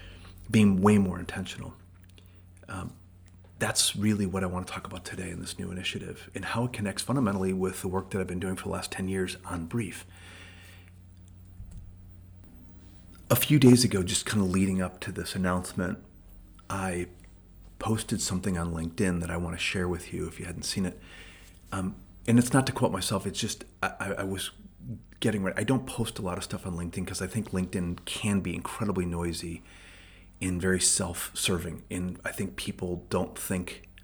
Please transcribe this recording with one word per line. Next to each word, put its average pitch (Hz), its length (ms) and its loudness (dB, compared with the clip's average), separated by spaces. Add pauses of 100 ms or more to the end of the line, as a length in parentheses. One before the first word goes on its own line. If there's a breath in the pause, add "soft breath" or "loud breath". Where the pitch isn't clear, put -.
(500 loud breath)
being 104 300 8
way 104 180 8
more 90 220 2
intentional. - 540 -8 (960 loud breath)
Um, 92 240 -8 (640)
that's - 360 2
really 104 320 2
what 92 160 0
I 92 40 0
wanna 90 200 -4
talk - 200 -8
about 90 160 -10
today 90 280 -8
in 87 100 -8
this - 160 -10
new 95 140 -6
initiative, 92 640 -8
and 95 100 -6
how 117 200 0
it 123 60 -2
connects 101 300 -4
fundamentally 101 500 2
with 92 300 0
the 101 60 -2
work 92 240 -2
that 98 100 0
I've 92 60 -2
been 90 120 -4
doing 92 160 -2
for - 100 -8
the 90 80 -2
last 90 180 -6
ten 95 180 -2
years 95 340 0
on 87 220 -4
Brief. 98 400 -4 (3250 loud breath)
A 123 60 6
few 151 240 6
days 123 240 12
ago, 95 200 4
just - 220 -2
kinda 104 200 4
leading 95 360 4
up 90 200 -4
to - 100 -8
this 90 240 -6
announcement, 92 640 0 (680)
I 90 380 -2 (720)
posted 110 420 0
something 92 360 0
on 85 160 -2
LinkedIn 85 480 0
that 85 80 -4
I 85 80 -2
wanna 87 200 -4
share 90 300 -2
with 87 260 -4
you 85 140 -4
if - 120 -12
you 85 60 -8
hadn't 87 180 -8
seen 98 220 0
it. 87 140 -4 (720 loud breath)
Um, 95 240 -4 (300)
and 117 140 8
it's 120 140 4
not 131 140 6
to 120 60 -2
quote 101 180 2
myself, 95 360 -2
it's 95 120 -6
just, - 260 -4 (180)
I, 95 160 0
I, 98 200 -4
I 98 40 -2
was 95 280 -4 (680)
getting 104 240 2
ready. 92 140 0
I 104 60 2
don't 127 220 2
post - 340 -4
a - 20 -6
lot 90 160 -2
of 98 60 -6
stuff - 220 -8
on 87 120 -4
LinkedIn 87 300 -4
'cause - 140 -6
I 95 60 -2
think 101 240 -4
LinkedIn 90 540 -2
can 101 340 0
be 87 140 -2
incredibly 92 520 -2
noisy 85 560 -4 (800 loud breath)
and 90 200 0
very 92 180 4
self-serving. 87 1080 0
And 90 340 -4
I - 80 -4
think 98 240 -4
people 90 540 -6
don't - 280 0
think - 520 -4 (140)